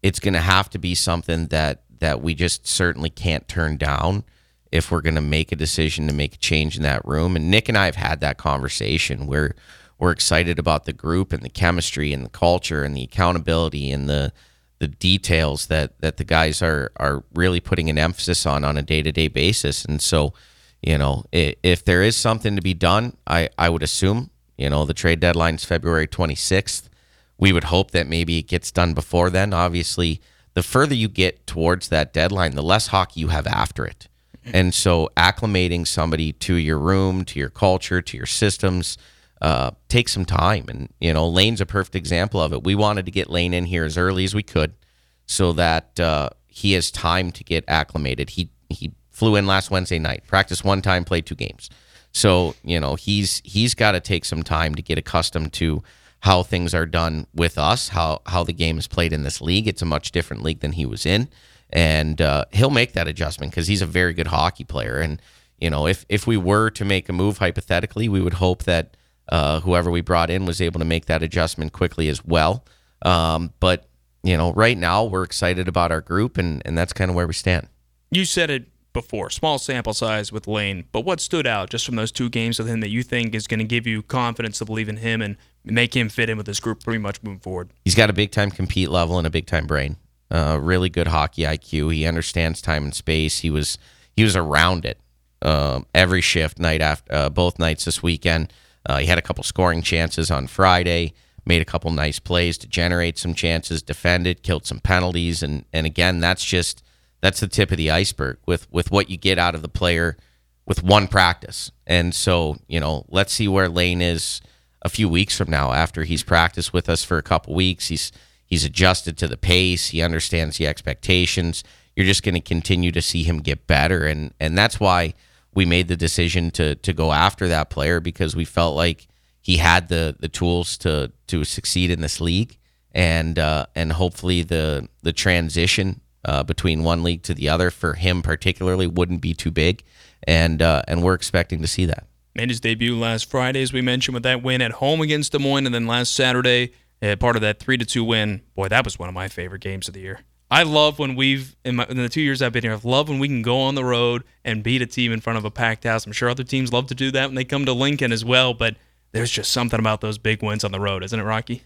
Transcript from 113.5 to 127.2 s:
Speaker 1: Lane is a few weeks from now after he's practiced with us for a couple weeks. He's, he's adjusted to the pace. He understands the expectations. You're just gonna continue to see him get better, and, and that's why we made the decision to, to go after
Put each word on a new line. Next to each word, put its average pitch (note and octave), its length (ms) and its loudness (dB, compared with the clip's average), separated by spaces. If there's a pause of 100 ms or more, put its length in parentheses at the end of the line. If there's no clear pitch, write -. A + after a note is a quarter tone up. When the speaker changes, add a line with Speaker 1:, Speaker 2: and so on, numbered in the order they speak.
Speaker 1:
Lane F2 320 2
is E2+ 400 -2 (400)
a - 80 0
few G#2+ 200 0
weeks F2 280 4
from E2 120 -2
now C#2+ 220 0
after D#2+ 320 0
he's D#2+ 200 -2
practiced E2+ 500 2
with F2 160 -2
us E2 140 0
for F2 140 -2
a D2+ 60 -2
couple D#2 320 -2
weeks. F#2 320 0
He's, - 240 -4 (340)
he's D#2 180 0
adjusted F2 540 2
to E2+ 100 -2
the A#1+ 100 -6
pace. F2+ 500 2
He D#2+ 160 0
understands E2 540 -2
the D#2 100 0
expectations. E2+ 960 0 (320)
You're F#2 100 2
just F#2+ 160 2
gonna F2+ 180 0
continue F2 520 0
to E2 100 0
see E2+ 220 -2
him D#2+ 160 0
get D2 260 -4
better, D#2 400 2
and, D2+ 340 -4
and D#2 160 -2
that's G#2+ 240 2
why F2 360 2 (400)
we G2 100 4
made F2 220 4
the F2+ 80 0
decision E2+ 560 0
to, D2+ 240 0
to - 160 -4
go D#2+ 220 0
after F2+ 340 2